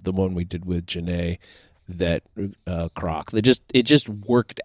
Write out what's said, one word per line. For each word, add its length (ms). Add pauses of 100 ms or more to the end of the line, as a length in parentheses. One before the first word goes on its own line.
the 100
one 220
we 120
did 200
with 220
Janae, 500 (500)
that, 360 (420)
uh, 300
croc. 360
They 100
just, 200 (120)
it 100
just 260
worked 560